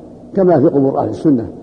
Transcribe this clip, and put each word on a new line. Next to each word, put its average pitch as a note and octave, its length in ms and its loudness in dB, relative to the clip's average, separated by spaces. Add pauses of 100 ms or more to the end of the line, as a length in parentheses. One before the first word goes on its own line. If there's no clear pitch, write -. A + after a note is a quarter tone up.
(340)
كما F3+ 260 2
في C3+ 80 4
قبور C3+ 320 0
أهل A2 100 -4
السنة. A#2 380 0 (160)